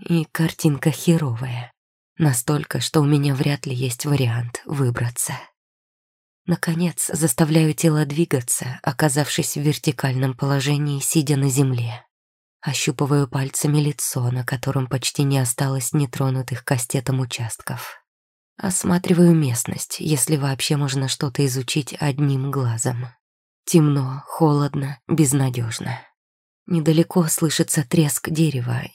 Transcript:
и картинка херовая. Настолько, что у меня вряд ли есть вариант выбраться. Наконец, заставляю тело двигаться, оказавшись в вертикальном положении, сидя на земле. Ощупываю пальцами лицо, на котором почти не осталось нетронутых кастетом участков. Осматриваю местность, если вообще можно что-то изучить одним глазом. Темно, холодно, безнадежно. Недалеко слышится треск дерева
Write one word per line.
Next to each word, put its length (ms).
и 180
картинка 680
херовая. 800
Настолько, 640
что 200
у 40
меня 280
вряд 320
ли 80
есть 320
вариант 600
выбраться. 680
Наконец, 680
заставляю 640
тело 320
двигаться, 760
оказавшись 760
в 40
вертикальном 720
положении, 640
сидя 380
на 120
земле. 560
Ощупываю 640
пальцами 520
лицо, 500
на 140
котором 440
почти 360
не 160
осталось 540
нетронутых 720
кастетом 580
участков. 800
Осматриваю 720
местность, 680
если 360
вообще 420
можно 300
что-то 400
изучить 520
одним 520
глазом. 560
Темно, 600
холодно, 800
безнадежно. 920
Недалеко 600
слышится 560
треск 460
дерева 540